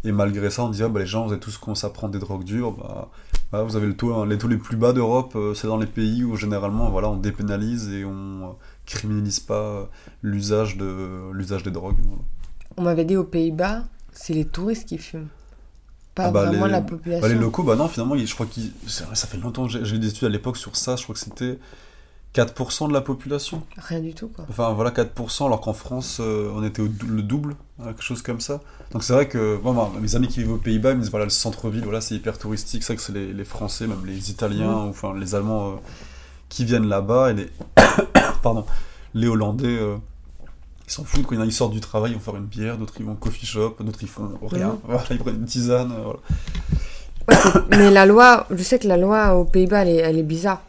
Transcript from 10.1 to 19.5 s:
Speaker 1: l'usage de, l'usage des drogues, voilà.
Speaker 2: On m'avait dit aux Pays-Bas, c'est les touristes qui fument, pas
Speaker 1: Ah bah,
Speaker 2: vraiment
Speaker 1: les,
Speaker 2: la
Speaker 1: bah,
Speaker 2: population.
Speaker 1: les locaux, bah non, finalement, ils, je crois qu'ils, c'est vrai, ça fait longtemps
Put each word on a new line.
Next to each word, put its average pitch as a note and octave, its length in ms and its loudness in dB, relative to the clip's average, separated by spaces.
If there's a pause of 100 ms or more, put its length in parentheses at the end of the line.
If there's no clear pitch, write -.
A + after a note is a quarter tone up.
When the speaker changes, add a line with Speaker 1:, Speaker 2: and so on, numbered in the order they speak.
Speaker 1:
l'usage G#2 560 0
de, F#2+ 540 -6
l'usage F#2+ 320 -6
des G2 80 -4
drogues, F2+ 240 -2 (100)
voilà. - 160 0 (560)
Speaker 2:
On F3+ 60 -2
m'avait E3 220 2
dit F#3 100 2
aux F#3 80 2
Pays-Bas, F3 600 0 (280)
c'est - 220 -8
les D#3 120 0
touristes G#3+ 420 -4
qui E3 120 -8
fument, D#3 300 -12 (840)
pas - 120 -2
Speaker 1:
Ah - 60 2
bah, G2+ 140 4
Speaker 2:
vraiment F3+ 220 2
Speaker 1:
les, - 60 4
Speaker 2:
la F3+ 80 2
Speaker 1:
bah, - 80 -4
Speaker 2:
population. E3+ 380 -2
Speaker 1:
les A#2 80 4
locaux, A2+ 280 0
bah A#2+ 120 4
non, C3 120 2
finalement, B2 280 -2
ils, A#2+ 120 0
je - 80 -6
crois A#2 100 -4
qu'ils, A2 280 -8 (140)
c'est B2 180 -8
vrai, G#2+ 100 -10
ça - 100 -2
fait - 120 -10
longtemps A#2+ 280 -4